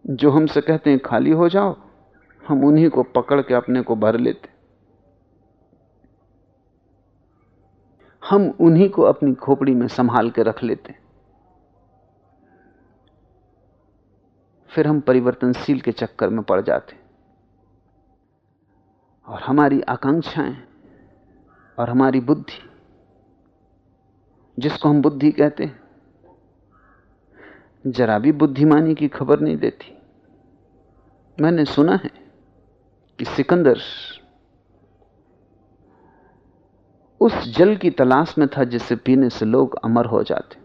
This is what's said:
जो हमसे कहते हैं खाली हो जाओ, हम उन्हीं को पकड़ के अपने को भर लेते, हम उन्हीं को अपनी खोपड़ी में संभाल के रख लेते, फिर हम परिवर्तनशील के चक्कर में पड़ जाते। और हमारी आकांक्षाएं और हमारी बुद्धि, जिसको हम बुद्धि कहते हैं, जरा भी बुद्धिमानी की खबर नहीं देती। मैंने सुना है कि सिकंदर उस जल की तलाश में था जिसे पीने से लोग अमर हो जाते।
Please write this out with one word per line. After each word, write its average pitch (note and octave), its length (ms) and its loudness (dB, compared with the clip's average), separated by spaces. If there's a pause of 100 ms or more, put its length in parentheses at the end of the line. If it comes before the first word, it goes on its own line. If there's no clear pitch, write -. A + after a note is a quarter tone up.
जो C#3+ 260 2
हमसे D3+ 300 2
कहते D#3 280 -2
हैं C3+ 100 4
खाली C3 320 0
हो E3+ 180 2
जाओ, F#3+ 260 -2 (680)
हम C3+ 200 0
उन्हीं D3+ 260 4
को B2+ 140 0
पकड़ C#3 380 -2
के B2+ 120 -2
अपने B2 280 0
को A2+ 140 -4
भर A2 220 0
लेते, A#2+ 320 -4 (3750)
हम - 240 2 (140)
उन्हीं E3+ 280 6
को F3+ 120 -2
अपनी C3 320 2
खोपड़ी C3+ 420 0
में A#2+ 120 -2
संभाल A#2+ 420 0
के A2+ 140 -2
रख A2 200 -2
लेते, - 320 -8 (3750)
फिर D3+ 160 0
हम D3+ 120 2
परिवर्तनशील B2+ 840 0
के A#2+ 100 -4
चक्कर - 380 -6
में G#2+ 140 -4
पड़ F#2+ 180 0
जाते। - 340 -4 (2250)
और G2+ 140 -14
हमारी C#3 400 0
आकांक्षाएं C#3 760 -4 (1200)
और A#2 120 -4
हमारी C3 300 2
बुद्धि, - 420 -4 (2000)
जिसको D3 320 -2
हम D3 120 2
बुद्धि D3 300 0
कहते D3 320 -2
हैं, - 180 -12 (2000)
जरा A2+ 320 0
भी C#3 120 2
बुद्धिमानी D3+ 640 2
की D3 120 -4
खबर C#3 320 -2
नहीं D3+ 180 -2
देती। - 400 -8 (1400)
मैंने D#3+ 280 0
सुना D#3+ 380 0
है - 80 -12 (1080)
कि A#2 60 -8
सिकंदर C#3+ 540 0 (3500)
उस A2+ 360 0
जल G#3 180 4
की D#3 140 -2
तलाश C3+ 480 0
में D3 100 2
था C#3 160 -4
जिसे A#2+ 320 -4
पीने B2+ 340 2
से A2+ 160 -6
लोग B2 300 0 (100)
अमर A#2 200 2
हो G#2+ 180 -2
जाते। - 420 -8